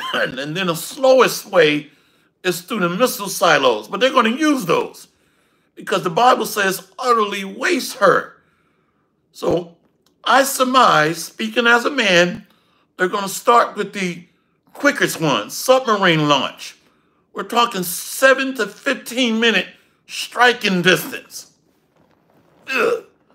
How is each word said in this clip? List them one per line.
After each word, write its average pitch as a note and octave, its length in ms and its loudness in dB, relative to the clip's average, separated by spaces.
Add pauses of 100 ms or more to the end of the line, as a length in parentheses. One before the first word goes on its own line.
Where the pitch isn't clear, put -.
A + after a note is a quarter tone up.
<laughs> - 60 -8
and D3 440 -6
then F#3+ 100 -4
the E3 80 -2
slowest C4 720 2
way D3+ 460 2 (520)
is F3+ 180 -4
through A3+ 180 -8
the F3 100 0
missile G3+ 400 -2
silos. C3+ 580 2
But G3 120 -8
they're C4 120 2
gonna A3+ 240 2
use C#4+ 300 0
those - 440 -4 (680)
because F#3 280 -6
the - 60 -4
Bible A#3 380 2
says, F#3+ 500 -4
"Utterly G#3 480 0
waste B3+ 520 -4
her." E3 400 0 (960)
So - 460 -4 (460)
I C4 200 4
surmise, G3 800 2
speaking A3+ 440 -4
as A#3+ 180 2
a - 60 -2
man, F#3+ 560 0 (500)
they're F#3 100 0
gonna G3 220 -6
start A#3 480 2
with G3+ 160 -6
the F3+ 340 -8 (460)
quickest F#3 480 -2
one, B2 300 -2
submarine G3 760 2
launch. C3 500 -2 (540)
We're G3+ 120 -10
talking G#3+ 400 -2
seven C4+ 720 0
to A3 100 -2
fifteen A#3 760 -4
minute G#3+ 280 0 (400)
striking A3+ 720 0
distance. D#3 720 -2 (1200)
Ugh. - 340 -2 (300)